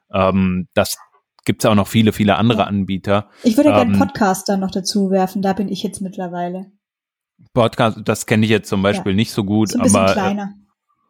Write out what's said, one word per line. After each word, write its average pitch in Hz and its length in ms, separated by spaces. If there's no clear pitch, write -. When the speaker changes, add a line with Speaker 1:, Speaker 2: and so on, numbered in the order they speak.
Speaker 1:
Ähm, 95 640
das - 240
gibt's - 220
auch 110 80
noch 101 140
viele, 110 240
viele 101 240
andere 110 240
Speaker 2:
Ja. 95 60
Speaker 1:
Anbieter. 98 600
Speaker 2:
Ich 233 140
würde 294 140
gern 233 240
Speaker 1:
Ähm, 196 40
Speaker 2:
Podcaster 214 600
noch 190 120
dazu 190 400
werfen, 185 320
da 190 120
bin 190 140
ich 196 140
jetzt - 180
mittlerweile. 180 640
Speaker 1:
Podcast, 113 500
das - 220
kenne 110 180
ich 107 60
jetzt 104 180
zum 98 140
Beispiel 98 300
Speaker 2:
Ja. 95 40
Speaker 1:
nicht 113 160
so 110 120
gut, 104 260
Speaker 2:
Ist - 60
ein 247 60
bisschen 101 160
Speaker 1:
aber, 95 120
äh, - 40
Speaker 2:
kleiner. 202 400